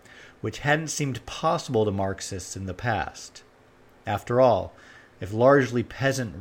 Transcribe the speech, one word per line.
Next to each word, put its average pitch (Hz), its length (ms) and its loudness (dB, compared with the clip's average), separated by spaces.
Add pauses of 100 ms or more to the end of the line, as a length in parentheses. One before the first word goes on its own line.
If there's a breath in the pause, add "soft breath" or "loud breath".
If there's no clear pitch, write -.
(400 loud breath)
which 107 200 -6
hadn't 151 280 0
seemed 135 380 -4
possible 151 580 0
to 104 60 2
Marxists 95 680 -6
in 98 80 -8
the 95 80 -6
past. - 680 -6 (640)
After 113 340 0
all, 101 320 4 (480 loud breath)
if 92 140 -8
largely 123 480 4
peasant 127 580 -2